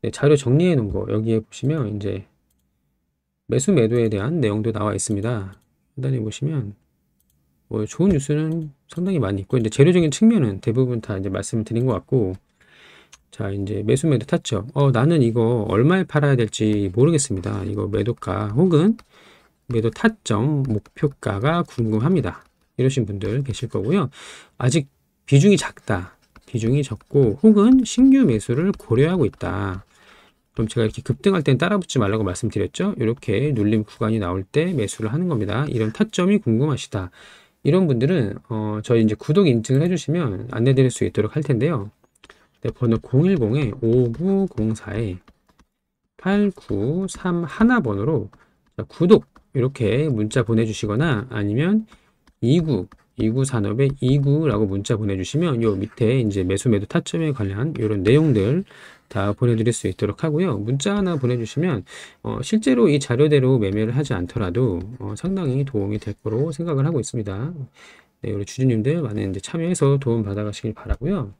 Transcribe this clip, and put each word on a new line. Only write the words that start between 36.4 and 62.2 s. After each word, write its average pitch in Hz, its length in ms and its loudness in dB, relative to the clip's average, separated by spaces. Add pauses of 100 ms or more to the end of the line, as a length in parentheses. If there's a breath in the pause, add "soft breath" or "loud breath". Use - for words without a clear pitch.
이런 175 240 4
분들은, 131 500 0 (100)
어, 107 340 -4
저희 117 220 2
이제 107 100 2
구독 170 340 2
인증을 127 340 2
해주시면 143 680 -2
안내드릴 131 400 4
수 - 140 -4
있도록 107 320 -2
할 143 80 -2
텐데요. 123 480 -2 (680 soft breath)
네, 113 100 -6
번호 113 260 0
공일공 135 840 0
오구공사 120 1120 0 (1200)
팔구삼하나 185 1700 -2
번호로 110 480 -2 (480 soft breath)
자, - 60 -8
구독 180 420 4 (280)
이렇게 131 540 0
문자 110 360 -2
보내주시거나 110 840 -2
아니면 123 560 -2 (560 soft breath)
이구, 135 460 0 (300)
이구 120 260 0
산업의 123 560 -2
이구라고 139 680 2
문자 101 300 -2
보내주시면 107 640 -2
요 110 140 2
밑에 113 460 0
이제 101 220 0
매수 95 260 0
매도 101 160 2
타점에 160 480 -2
관한 117 440 -4
요런 107 260 -2
내용들 135 600 4 (460 loud breath)
다 101 240 -2
보내드릴 117 400 2
수 - 160 -4
있도록 - 340 -4
하고요. 160 340 0
문자 135 380 -2
하나 180 220 0
보내주시면, 123 680 -2 (400 loud breath)